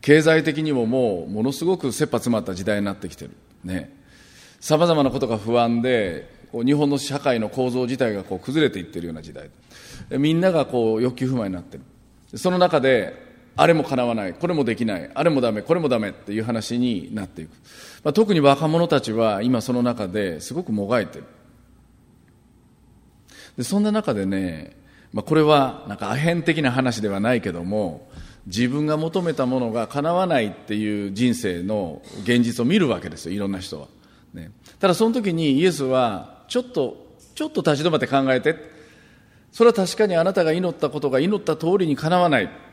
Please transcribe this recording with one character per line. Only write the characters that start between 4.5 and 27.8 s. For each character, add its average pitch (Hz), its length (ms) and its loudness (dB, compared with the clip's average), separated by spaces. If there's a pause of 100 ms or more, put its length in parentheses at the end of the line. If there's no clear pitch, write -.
様 156 280 2
々 156 160 2
な 131 80 2
こ 127 80 -4
と 127 80 -2
が 113 100 -2
不 113 220 0
安 117 240 2
で、 107 480 -2 (200)
こ 117 100 -6
う - 20 -2
日 135 100 4
本 147 160 2
の 143 80 0
社 139 220 -6
会 123 200 0
の 107 100 -4
構 127 200 -2
造 127 140 -2
自 123 140 -4
体 117 180 0
が 95 80 -8
こ 92 140 -8
う - 20 -8
崩 147 260 0
れ 123 60 2
て 95 80 -8
い 85 40 -10
っ - 20 -10
て - 140 -10
る 85 60 -8
よ 82 60 -8
う 80 40 -10
な 78 60 -14
時 80 140 -18
代。 - 160 -16 (680)
み 151 160 2
ん 165 80 2
な 190 100 4
が 151 140 2
こ 113 300 0
う 110 60 0
欲 123 160 0
求 131 100 -2
不 131 80 -2
満 107 140 -2
に 95 40 -6
な 90 60 -8
っ 85 40 -16
て - 140 -18
る。 - 640 -20
そ 180 100 0
の 180 80 0
中 175 240 4
で、 123 400 2 (340)
あ 151 120 6
れ 165 80 6
も 151 80 2
叶 127 200 -2
わ 120 120 0
な 101 120 -4
い、 85 60 -6
こ 170 140 -4
れ 175 80 0
も 143 80 2
で 113 120 0
き 120 80 -4
な 104 140 -2
い、 - 160 -10
あ 143 100 -2
れ 170 60 6
も 143 100 2
ダ 117 120 2
メ、 107 100 -4
こ - 140 2
れ 180 40 0
も 156 80 0
ダ 123 120 2
メ 104 100 -4
っ - 20 -10
て - 220 -12
い 107 60 -2
う 110 40 -4
話 117 360 -4
に 113 340 -2
な 101 120 -6
っ - 20 -16
て 82 160 -14
い - 20 -12
く。 - 40 -20 (540)
ま 151 60 0
あ、 147 40 -4
特 208 200 4
に 160 60 4
若 139 280 6
者 165 200 2
た 170 120 4
ち 110 140 -4
は 107 300 0
今 123 180 2
そ 123 120 -4
の 123 100 0
中 117 240 -2
で 90 340 -4
す - 140 -12
ご 180 80 -6
く 143 80 -8
も 101 160 -2
が 117 120 0
い 98 60 -2
て 71 140 -16
る。 71 60 -20 (2250)
で、 127 60 -4
そ 196 160 0
ん 208 40 2
な 214 80 2
中 208 240 0
で 98 100 -2
ね、 92 500 -4 (380)
ま 104 60 -4
あ、 101 40 -8
こ 156 120 0
れ 156 80 6
は 143 440 2
な 101 80 -8
ん - 40 -16
か 101 100 -6
ア 113 60 -2
ヘ 160 180 0
ン 170 80 -2
的 160 220 0
な 127 80 2
話 123 280 0
で 104 100 -2
は 98 100 -2
な 113 160 2
い 110 60 0
け 98 100 -4
ど 85 120 -8
も、 92 460 -4 (380)